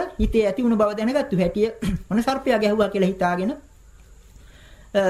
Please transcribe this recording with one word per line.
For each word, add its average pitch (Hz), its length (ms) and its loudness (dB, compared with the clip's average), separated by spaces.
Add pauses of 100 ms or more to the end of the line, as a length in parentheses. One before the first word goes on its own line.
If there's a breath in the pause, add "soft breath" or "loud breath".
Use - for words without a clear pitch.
(140)
හිතේ 214 320 2
ඇති 196 180 -2
වුණු 233 140 2
බව 208 160 2
දැනගත්තු 240 440 -2
හැටිය 190 320 0 (200)
<clears throat> 180 160 -4
මොන 220 180 0
සර්පයා 262 360 0
ගැහුවා 208 300 2
කියලා 190 200 0
හිතාගෙන, 185 420 -2
අ, - 1500 -12 (100)